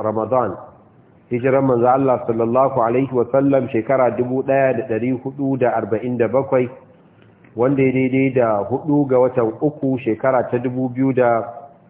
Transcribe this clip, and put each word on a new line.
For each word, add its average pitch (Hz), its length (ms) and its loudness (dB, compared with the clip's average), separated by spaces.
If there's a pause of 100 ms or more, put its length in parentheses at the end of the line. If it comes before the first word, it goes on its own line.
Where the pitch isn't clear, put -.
Ramadan, 110 560 -2 (760)
hijiran 131 360 2
manzo 120 220 2
Allah 131 380 2
sallallahu 117 540 0
alaihi 123 320 0
wa 120 200 0
sallam 135 360 2
shekara 123 480 0
dubu 123 260 -2
ɗaya 135 300 2
da 117 160 -4
ɗari 113 220 -2 (120)
hudu 135 360 -4
da 123 180 2
arba'in 110 400 -4
da 113 120 0
bakwai, 127 400 0 (880)
wanda 135 260 2
ya 131 100 4
daidai 131 420 0
da 117 300 2
hudu 143 400 0
ga 131 140 2
watan 123 420 2
uku 139 380 -2
shekara 120 520 0
ta 123 80 0
dubu 127 300 -4
biyu 131 240 0
da 117 320 2 (460)